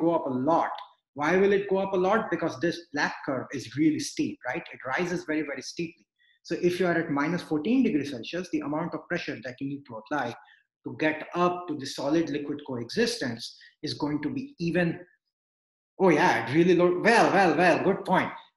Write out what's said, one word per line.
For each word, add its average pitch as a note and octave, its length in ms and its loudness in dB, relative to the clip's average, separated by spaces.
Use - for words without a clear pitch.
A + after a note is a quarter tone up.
go E3+ 80 4
up D#3 100 -2
a D3 40 -4
lot? C3 420 0
Why D3+ 220 0
will G3 160 6
it G3 180 2
go F#3+ 100 2
up G3 140 -2
a G3 40 0
lot? G3 340 2
Because D#3+ 280 -2
this E3 340 -2
black D3+ 220 -2
curve B2+ 260 -4
is A#2+ 240 -10
really D3+ 240 2
steep, C3 480 -4
right? C#3+ 240 -6
It C3 160 -18
rises E3+ 380 -2
very, D#3 160 -2
very C#3 200 -8
steeply. - 440 -10
So - 180 -6
if F3 180 2
you F#3+ 80 2
are E3+ 60 2
at E3 180 0
minus D#3 300 0
fourteen G3+ 420 2
degrees G#3+ 280 0
Celsius, D#3 400 -8
the D3+ 100 -2
amount D#3+ 320 -4
of - 160 -10
pressure D#3 340 -6
that B2 160 -12
you C#3 80 -6
need C#3 200 -8
to A#2 80 -16
apply A#2+ 380 -6
to B2+ 140 -10
get D#3 360 -2
up F3+ 320 0
to C#3+ 100 -6
the C3 80 -8
solid D3+ 440 0
liquid D3 360 -6
coexistence B2 920 -4
is D3+ 100 -6
going D3 300 -4
to D3 60 -4
be C3 300 -8
even, E3+ 400 0
oh D#3+ 100 6
yeah, C3+ 440 4
really E3+ 220 6
low. F3 260 4
Well, F#3 320 6
well, F3 240 6
well, D#3 260 4
good F#3+ 220 0
point. D#3+ 260 2